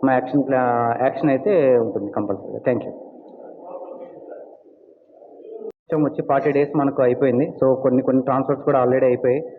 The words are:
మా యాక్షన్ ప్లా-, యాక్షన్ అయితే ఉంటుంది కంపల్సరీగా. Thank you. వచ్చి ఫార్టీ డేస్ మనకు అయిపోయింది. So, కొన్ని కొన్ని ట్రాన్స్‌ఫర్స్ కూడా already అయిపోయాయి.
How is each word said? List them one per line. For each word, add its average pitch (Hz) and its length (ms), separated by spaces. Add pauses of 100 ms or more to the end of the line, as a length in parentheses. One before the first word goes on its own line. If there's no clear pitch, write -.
మా 131 100
యాక్షన్ 135 340
ప్లా-, 120 560
యాక్షన్ 139 260
అయితే 135 480
ఉంటుంది 104 340
కంపల్సరీగా. 101 480
Thank - 240
you. - 80 (3250)
వచ్చి - 160
ఫార్టీ 143 300
డేస్ 143 260
మనకు 139 260
అయిపోయింది. 127 500 (100)
So, 131 120
కొన్ని 131 280
కొన్ని 131 200
ట్రాన్స్‌ఫర్స్ 135 400
కూడా 135 200
already 131 220
అయిపోయాయి. 127 360 (180)